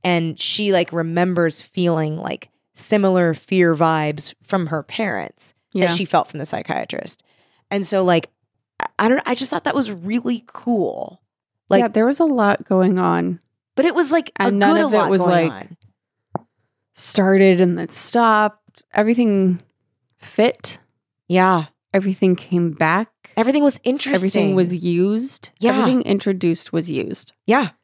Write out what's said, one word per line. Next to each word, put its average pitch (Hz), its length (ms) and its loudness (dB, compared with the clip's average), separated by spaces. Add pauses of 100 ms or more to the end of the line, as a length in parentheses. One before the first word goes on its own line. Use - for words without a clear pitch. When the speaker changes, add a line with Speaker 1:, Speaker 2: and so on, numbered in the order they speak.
Speaker 1:
and 165 360 -2
she, 202 320 -2
like, 180 220 0
remembers 170 680 -2
feeling, 160 560 -2
like, - 320 -10 (260)
similar 185 580 2
fear 170 420 2
vibes 151 580 -2 (100)
from 185 240 -2
her 147 160 -6
parents - 720 -8 (200)
Speaker 2:
Yeah. 180 140 0
Speaker 1:
that 170 100 0
she 185 80 -4
felt - 220 0
from 151 120 -12
the 151 60 -8
psychiatrist. - 760 -8 (480)
And 202 140 -4
so, 190 180 0
like, 175 260 2 (500)
I, - 60 -4 (140)
I 208 100 2
don't, 262 160 2
I 247 100 -2
just 262 160 -8
thought 294 140 -6
that 285 100 -2
was 233 160 -2
really 233 560 -4
cool. - 720 -4 (480)
Like 240 120 4
Speaker 2:
Yeah, 233 60 2
there 220 180 0
was 285 140 0
a 330 60 4
lot 226 400 0
going 185 340 2
on. 175 400 -2 (360)
Speaker 1:
But 269 100 2
it 349 100 0
was, 302 160 0
like, - 180 0 (100)
a 196 40 2
Speaker 2:
And 202 160 2
none 202 160 4
Speaker 1:
good 320 100 2
Speaker 2:
of 247 80 0
it - 20 2
Speaker 1:
a 214 40 4
lot 175 100 0
Speaker 2:
was, 190 140 2
Speaker 1:
going 170 260 2
Speaker 2:
like, 98 140 -10 (720)
Speaker 1:
on. - 100 -12 (500)
Speaker 2:
started 190 680 2
and 180 160 2
then 175 120 -8
stopped. 214 920 -2 (100)
Everything 208 680 2 (560)
fit. - 640 -2 (480)
Speaker 1:
Yeah. 180 380 2 (280)
Speaker 2:
Everything 190 420 2
came 175 360 -2
back. 165 380 0 (280)
Speaker 1:
Everything 269 260 2
was 277 200 2
interesting. 269 320 -2
Speaker 2:
Everything 196 400 0
was 180 200 2
used. 185 720 -2 (100)
Speaker 1:
Yeah. 233 120 2
Speaker 2:
Everything 254 320 2
introduced 185 680 -2
was 170 160 -4
used. - 440 -8 (120)
Speaker 1:
Yeah. 233 240 2 (140)